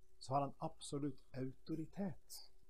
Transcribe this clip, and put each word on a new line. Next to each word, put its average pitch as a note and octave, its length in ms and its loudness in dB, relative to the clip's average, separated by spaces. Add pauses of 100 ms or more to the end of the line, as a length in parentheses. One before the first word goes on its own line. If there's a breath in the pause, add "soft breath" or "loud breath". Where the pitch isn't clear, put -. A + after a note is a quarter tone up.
(180)
så - 160 2
har C#3+ 60 10
han C#3 200 4
absolutt D3 580 0 (140)
autoritet. D3+ 1120 -2 (240)